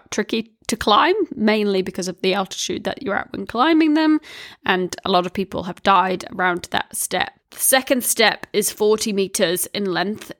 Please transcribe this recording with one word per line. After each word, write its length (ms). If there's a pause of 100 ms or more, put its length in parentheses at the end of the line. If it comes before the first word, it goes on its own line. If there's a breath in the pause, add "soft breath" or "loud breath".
(120)
tricky 420 (140)
to 80
climb, 400 (180)
mainly 480
because 260
of 140
the 140
altitude 480
that 180
you're 140
at 160
when 160
climbing 480
them. 240 (480 loud breath)
And 360
a 60
lot 160
of 80
people 300
have 180
died 500
around 380
that 260
step. 360 (180)
The 80
second 460
step 500
is 160
forty 440
meters 540
in 180
length 540